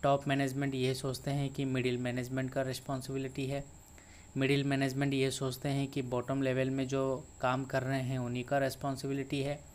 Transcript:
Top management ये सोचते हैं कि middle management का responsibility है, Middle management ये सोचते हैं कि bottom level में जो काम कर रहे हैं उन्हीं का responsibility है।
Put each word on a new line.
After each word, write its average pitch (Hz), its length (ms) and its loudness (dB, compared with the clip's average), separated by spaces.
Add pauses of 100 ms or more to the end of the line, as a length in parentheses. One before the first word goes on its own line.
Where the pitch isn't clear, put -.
Top 139 240 4
management 139 480 2
ये 131 180 2
सोचते 131 380 -2
हैं 139 220 0
कि 139 120 -2
middle 127 320 2
management 127 540 -2
का 135 100 0
responsibility 131 840 -4
है, 139 200 -2 (720)
Middle 139 260 4
management 139 500 2
ये 135 180 4
सोचते 131 380 -2
हैं 139 180 2
कि 139 140 -2
bottom 127 400 0
level 131 280 2
में 135 180 0
जो 135 400 0 (140)
काम 131 240 2
कर 131 180 0
रहे 135 180 0
हैं 131 160 0
उन्हीं 123 260 -2
का 139 140 0
responsibility 139 840 -2
है। 143 340 -4